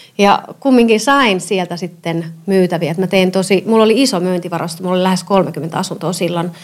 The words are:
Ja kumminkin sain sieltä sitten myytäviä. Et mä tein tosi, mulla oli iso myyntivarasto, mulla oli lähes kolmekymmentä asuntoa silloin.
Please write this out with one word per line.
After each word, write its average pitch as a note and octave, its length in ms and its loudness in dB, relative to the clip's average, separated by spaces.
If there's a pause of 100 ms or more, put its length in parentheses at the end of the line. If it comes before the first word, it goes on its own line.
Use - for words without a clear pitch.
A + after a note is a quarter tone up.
(180)
Ja G3+ 260 4 (160)
kumminkin A#3 400 4
sain A#3+ 420 2
sieltä F3+ 360 -4
sitten E3 480 -6 (200)
myytäviä. F3 460 0
Et E3 60 -6
mä F#3+ 100 0
tein F#3 240 2
tosi, F#3 360 0
mulla A3 160 4
oli A3 180 4
iso G#3 180 0
myyntivarasto, F3 640 -4
mulla F#3 120 -2
oli F3+ 80 0
lähes F#3 200 0
kolmekymmentä E3 540 -2
asuntoa F#3+ 360 -6
silloin. F3 380 -4 (120)